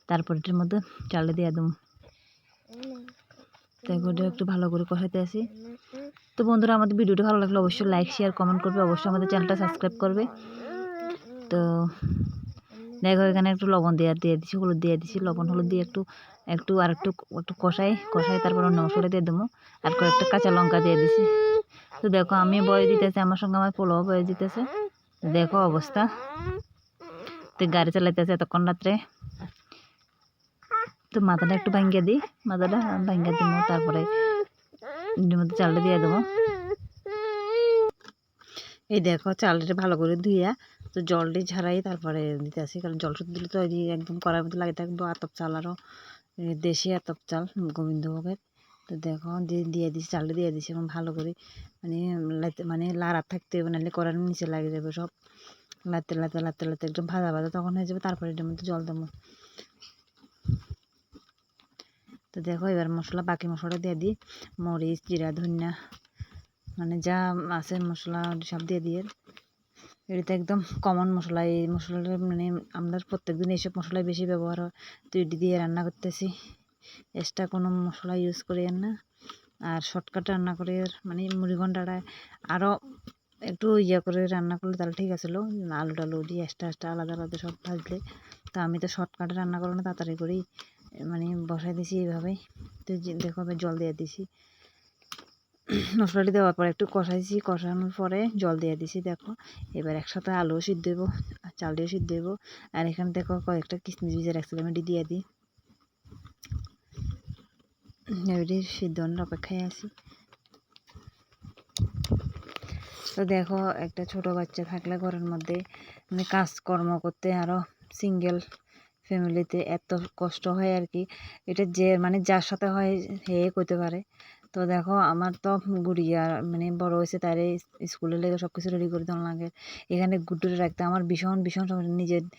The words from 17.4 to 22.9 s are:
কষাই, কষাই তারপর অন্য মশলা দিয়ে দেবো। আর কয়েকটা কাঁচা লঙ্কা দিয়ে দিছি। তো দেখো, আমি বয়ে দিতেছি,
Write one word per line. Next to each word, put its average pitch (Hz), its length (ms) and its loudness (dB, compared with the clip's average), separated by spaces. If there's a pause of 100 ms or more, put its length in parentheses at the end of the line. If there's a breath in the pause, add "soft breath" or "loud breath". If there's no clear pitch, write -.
কষাই, 190 320 2 (200)
কষাই 175 280 4
তারপর 180 240 4
অন্য 175 180 6
মশলা 175 280 2
দিয়ে 185 160 4
দেবো। 170 180 2 (400 loud breath)
আর 160 100 2
কয়েকটা 175 360 6
কাঁচা 196 220 6
লঙ্কা 175 280 6
দিয়ে 165 180 6
দিছি। 440 260 8 (680 loud breath)
তো - 160 -4
দেখো, 185 260 4
আমি 185 260 6
বয়ে 196 260 6
দিতেছি, 196 320 6